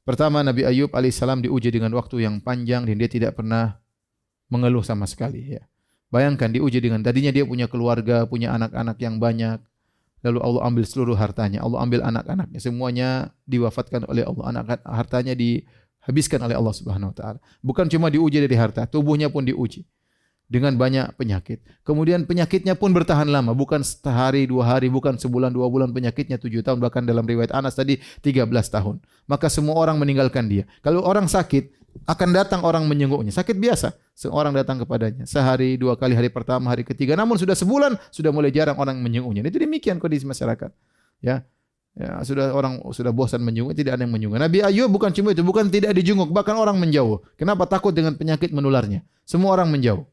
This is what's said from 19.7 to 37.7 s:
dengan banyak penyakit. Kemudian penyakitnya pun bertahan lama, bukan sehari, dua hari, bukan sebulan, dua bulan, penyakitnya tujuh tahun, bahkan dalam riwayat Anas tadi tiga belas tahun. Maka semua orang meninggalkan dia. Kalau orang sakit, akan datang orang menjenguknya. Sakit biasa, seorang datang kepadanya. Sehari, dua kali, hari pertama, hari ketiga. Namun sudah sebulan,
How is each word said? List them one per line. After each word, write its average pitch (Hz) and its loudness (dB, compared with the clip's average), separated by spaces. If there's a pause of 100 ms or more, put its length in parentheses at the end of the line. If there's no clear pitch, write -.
dengan 131 2
banyak 131 0
penyakit. 110 -4 (240)
Kemudian 160 2
penyakitnya 175 0
pun 196 2
bertahan 160 4
lama, 120 2
bukan 139 0
sehari, 131 0
dua 127 2
hari, 127 2
bukan 131 0
sebulan, 123 -2
dua 123 0
bulan, 127 0
penyakitnya 127 -4
tujuh 117 -4
tahun, 120 0
bahkan 123 -2
dalam 113 2
riwayat 117 -2
Anas 135 -2
tadi 135 0 (160)
tiga 131 2
belas 117 0
tahun. 104 -2 (320)
Maka 143 0
semua 151 0
orang 160 4
meninggalkan 135 2
dia. 98 0 (160)
Kalau 170 2
orang 196 2
sakit, 165 0 (280)
akan 175 0
datang 190 2
orang 160 2
menjenguknya. 139 0
Sakit 180 0
biasa, 202 0 (200)
seorang 147 -2
datang 135 -2
kepadanya. 117 -4
Sehari, 131 2
dua 123 0
kali, 127 2
hari 120 2
pertama, 127 -2
hari 120 -2
ketiga. 139 0
Namun 233 2
sudah 185 0
sebulan, 262 2 (120)